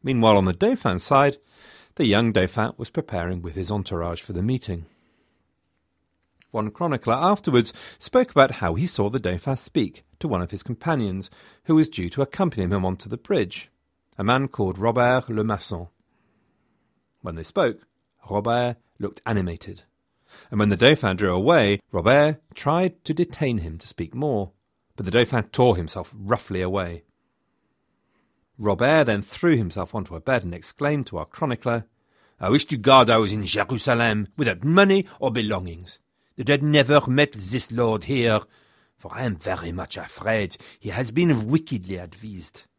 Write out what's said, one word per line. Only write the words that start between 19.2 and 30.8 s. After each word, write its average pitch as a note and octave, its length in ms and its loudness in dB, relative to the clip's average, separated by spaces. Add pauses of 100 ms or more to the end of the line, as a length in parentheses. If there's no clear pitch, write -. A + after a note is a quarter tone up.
animated, F#2+ 580 -4 (680)
and G#2+ 80 -4
when G#2 120 4
the G2 80 2
Dauphin A#2+ 400 4
drew F#2 180 0
away, G#2 460 2 (100)
Robert C#3 500 2 (120)
tried F3 500 -2
to D#3 100 -4
detain D3+ 440 -2
him E2 200 -8
to - 100 -18
speak E2+ 280 -12
more, B2 380 -4 (420)
but G2 100 -8
the F#2 60 -4
Dauphin A#2 380 2
tore B2 260 4
himself F2+ 420 -8
roughly G2 440 -4
away. F2+ 420 -4 (1500)
Robert A#2+ 460 2
then G#2 180 0
threw E3 360 0
himself F#2 360 -4
onto F#2 220 -8
a D#2+ 60 -12
bed A#2+ 240 -2
and F2 80 -8
exclaimed C#3+ 540 -4